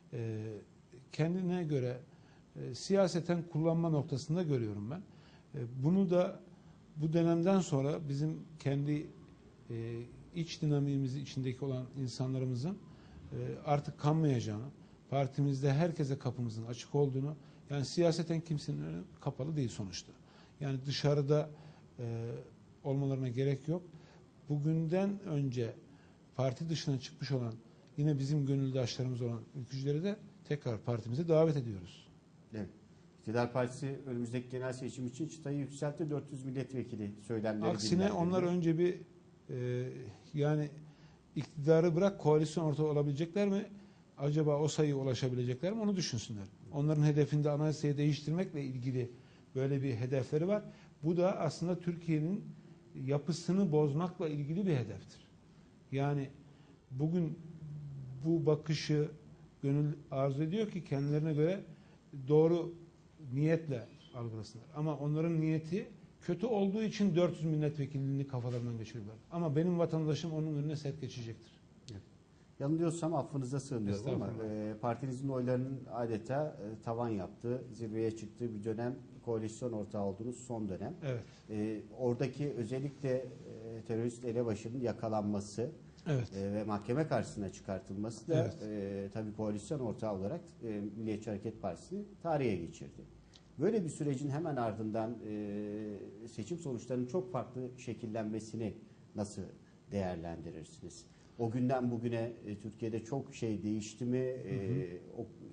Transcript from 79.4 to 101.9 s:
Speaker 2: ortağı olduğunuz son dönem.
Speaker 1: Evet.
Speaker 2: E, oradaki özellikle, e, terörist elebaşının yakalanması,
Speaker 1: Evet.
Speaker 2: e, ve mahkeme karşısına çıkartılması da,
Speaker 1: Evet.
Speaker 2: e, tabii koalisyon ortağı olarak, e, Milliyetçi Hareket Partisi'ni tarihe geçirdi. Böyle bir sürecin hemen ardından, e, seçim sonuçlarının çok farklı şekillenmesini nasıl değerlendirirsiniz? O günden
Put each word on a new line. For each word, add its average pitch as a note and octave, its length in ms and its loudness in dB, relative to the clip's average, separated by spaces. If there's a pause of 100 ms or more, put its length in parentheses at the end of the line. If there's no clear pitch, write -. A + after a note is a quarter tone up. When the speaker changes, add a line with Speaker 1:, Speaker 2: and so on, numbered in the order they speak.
Speaker 2:
ortağı G#2 300 -4
olduğunuz G#2 340 -4
son A2 320 -6
dönem. F#2+ 340 -6
Speaker 1:
Evet. B2+ 200 -4 (280)
Speaker 2:
E, G#2+ 300 -2 (180)
oradaki C3 540 0
özellikle, C3+ 580 -4
e, A2+ 760 -6
terörist A#2 380 -2
elebaşının A#2 560 -2
yakalanması, G#2+ 920 0 (360)
Speaker 1:
Evet. B2+ 300 0
Speaker 2:
e, G2 160 -2
ve G#2+ 120 -2
mahkeme A#2+ 420 0
karşısına G#2 460 0
çıkartılması G2+ 760 -6
da, D3 140 6
Speaker 1:
Evet. G#2+ 200 -2
Speaker 2:
e, G2+ 500 -4
tabii G#2+ 200 -6
koalisyon G#2+ 480 -4
ortağı G#2+ 340 -2
olarak, G2+ 260 -2 (220)
e, G#2+ 180 -4 (160)
Milliyetçi A2 340 -4
Hareket G#2+ 320 -6
Partisi'ni E3 420 -6 (180)
tarihe C#3 340 2
geçirdi. C#2+ 460 -10 (560)
Böyle G3 260 2
bir D#3 40 -4
sürecin C#3+ 420 -2
hemen D3+ 260 -2
ardından, A2 720 -2
e, G#2 1000 -6
seçim E3 300 -6
sonuçlarının B2 480 -2
çok - 260 -2
farklı B2 460 -4
şekillenmesini A2 960 -4 (400)
nasıl G2+ 280 -4 (480)
değerlendirirsiniz? E2 1160 -6 (340)
O A2+ 120 0
günden B2 400 2